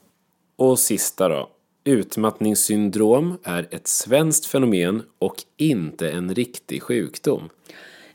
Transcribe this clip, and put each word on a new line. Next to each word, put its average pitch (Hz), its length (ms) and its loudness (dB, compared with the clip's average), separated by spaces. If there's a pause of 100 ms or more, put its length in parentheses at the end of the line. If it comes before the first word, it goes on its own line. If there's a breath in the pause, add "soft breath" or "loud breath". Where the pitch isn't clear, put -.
(560)
Och 131 220 4
sista - 500 0
då. 71 260 -4 (320)
Utmattningssyndrom 107 1600 2
är 87 260 -4
ett - 160 -12
svenskt 147 600 0
fenomen 110 560 0 (160)
och 92 160 -2 (220)
inte 90 540 -2
en 90 240 -4
riktig - 480 -6
sjukdom. 117 680 -4 (680 loud breath)